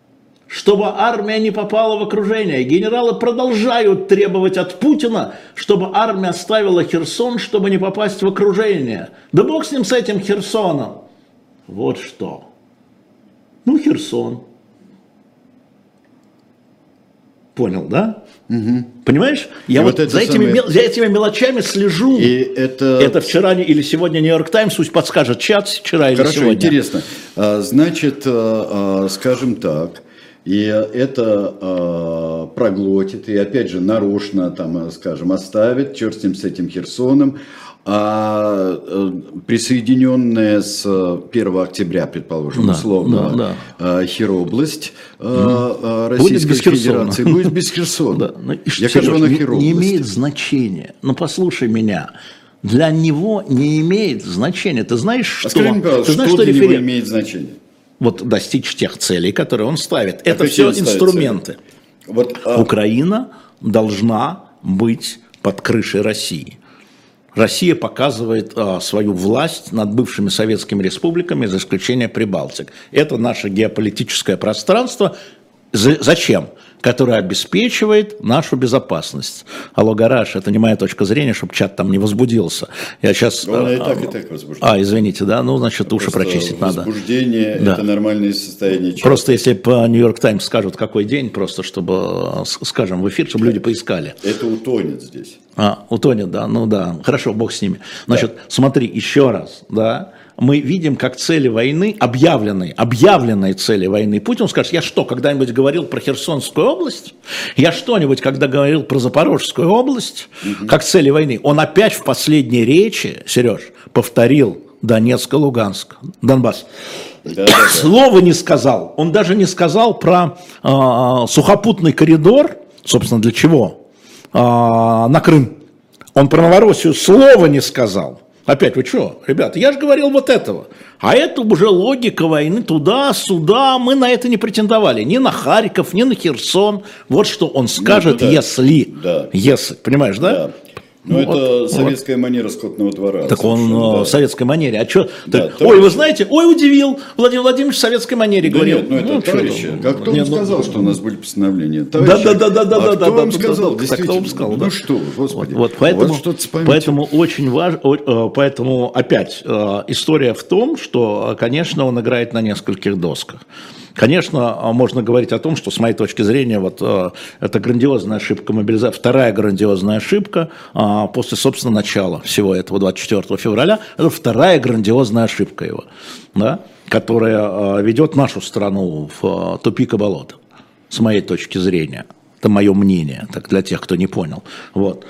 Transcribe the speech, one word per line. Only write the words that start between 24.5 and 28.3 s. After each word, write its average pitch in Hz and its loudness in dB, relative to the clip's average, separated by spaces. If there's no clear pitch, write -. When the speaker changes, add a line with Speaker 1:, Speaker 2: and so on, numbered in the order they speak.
Speaker 1:
пусть 165 -2
подскажет 151 0
чат, 202 0
вчера 151 0
или 127 2
Speaker 2:
Хорошо, 139 2
Speaker 1:
сегодня. 117 4
Speaker 2:
интересно. 143 0
А, 104 0
значит, 139 0
а, 107 -2